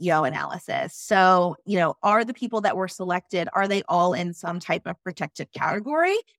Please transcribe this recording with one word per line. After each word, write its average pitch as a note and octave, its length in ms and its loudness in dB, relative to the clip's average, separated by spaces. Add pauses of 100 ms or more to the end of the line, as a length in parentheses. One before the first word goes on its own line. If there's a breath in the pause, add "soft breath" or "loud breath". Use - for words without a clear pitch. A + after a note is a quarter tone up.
E F3 100 2
O D#3 120 4
analysis. - 680 -4
So, F#3 720 4
you G3 140 -2
know, E3 240 2
are G#3+ 220 4
the A#3 100 -8
people A3+ 260 -4
that G3+ 160 0
were F#3 120 -4
selected, F3+ 680 -4
are G3 120 2
they G3 220 0
all F3 240 4
in F3 220 -4
some F3 260 -8
type A3 260 -4
of - 160 -10
protected D#3 500 -10
category? C#4+ 640 0 (220)